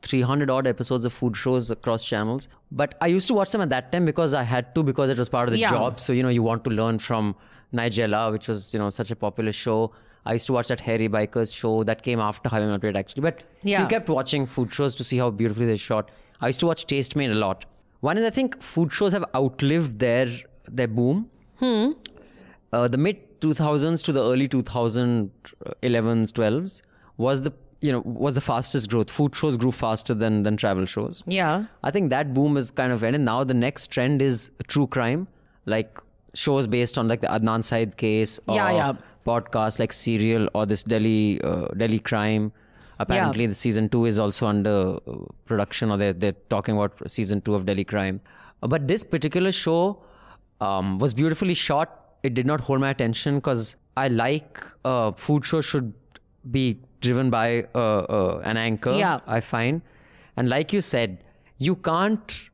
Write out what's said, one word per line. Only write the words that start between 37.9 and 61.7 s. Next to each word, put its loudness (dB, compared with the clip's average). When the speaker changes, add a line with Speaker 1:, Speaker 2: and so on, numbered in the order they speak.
Speaker 1:
case 0
or 0
Speaker 2:
Yeah, 2
yeah. 2
Speaker 1:
podcasts 0
like -2
Serial 2
or 2
this 0
Delhi, 2
uh, -2
Delhi 2
Crime. 0
Apparently 0
Speaker 2:
Yeah. 0
Speaker 1:
the -4
season 0
two 2
is 2
also 0
under, 2
uh, -10
production, -2
or 0
they're, 2
they're 0
talking -2
about 0
season -2
two 0
of 0
Delhi 0
Crime. -2
Uh, -4
but 0
this 0
particular 0
show, 0
um, 0
was 0
beautifully 0
shot. -2
It -2
did 0
not 2
hold 0
my 0
attention 0
'cause -2
I 0
like, 0
uh, 2
food 0
shows 0
should -2
be 0
driven 2
by, 2
uh, 0
uh, 2
an -2
anchor, 0
Speaker 2:
Yeah. 2
Speaker 1:
I -2
find. -2
And 2
like 0
you 2
said, 0
you 0